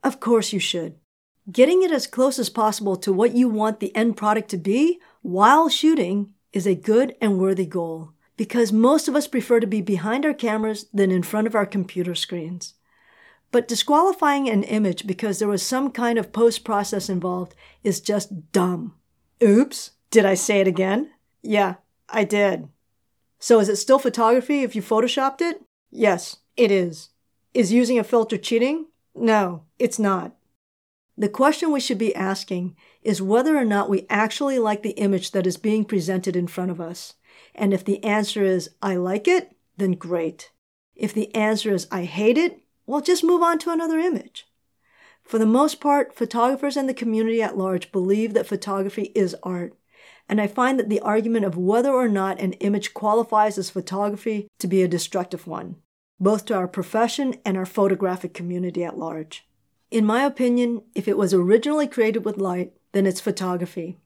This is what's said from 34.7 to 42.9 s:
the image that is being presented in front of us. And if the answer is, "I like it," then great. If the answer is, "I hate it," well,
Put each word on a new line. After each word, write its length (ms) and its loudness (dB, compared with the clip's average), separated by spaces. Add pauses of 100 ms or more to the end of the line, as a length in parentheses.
the 100 -4
image 400 -2
that 140 -2
is 120 -2
being 280 0
presented 500 -2
in 120 -2
front 240 -6
of 100 -10
us. 340 -14 (380)
And 200 0
if 120 -2
the 180 -2
answer 400 0
is, 280 0 (100)
"I 140 -2
like 320 -2
it," 280 0 (220)
then 140 0
great. 600 -4 (440)
If 180 -4
the 220 -4
answer 360 0
is, 200 -2
"I 140 -6
hate 320 2
it," 240 -2 (240)
well, 160 -2